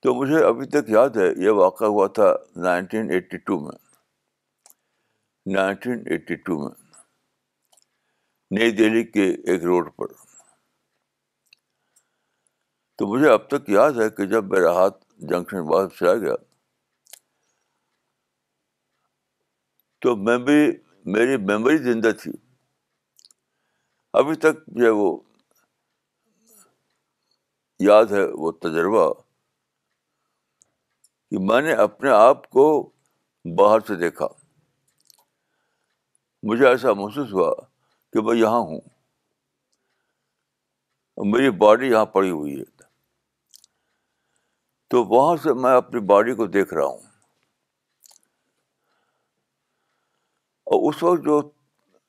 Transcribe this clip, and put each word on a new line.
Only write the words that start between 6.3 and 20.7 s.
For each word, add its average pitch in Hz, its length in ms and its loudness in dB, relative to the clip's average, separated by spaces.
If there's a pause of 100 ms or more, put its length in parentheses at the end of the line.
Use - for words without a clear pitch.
ٹو 80 240 -8
میں 71 160 -12 (1800)
نئی 113 200 0
دہلی 110 340 2
کے 95 260 -2
ایک 87 340 -4
روڈ 87 320 -2
پر۔ - 100 -10 (3000)
تو 113 100 -4
مجھے 127 260 2
اب 107 160 0
تک 139 200 -6
یاد 110 240 4
ہے 110 180 -2
کہ 101 160 -6
جب 104 180 -2
میرا 95 280 2
ہاتھ 92 320 0 (140)
جنکشن 87 460 -6
باکس 82 280 -2
میں - 60 -20
چلا 87 160 2
گیا 87 200 -4 (3750)
تو 123 160 0
میں 110 220 -2
بھی، 143 400 0 (260)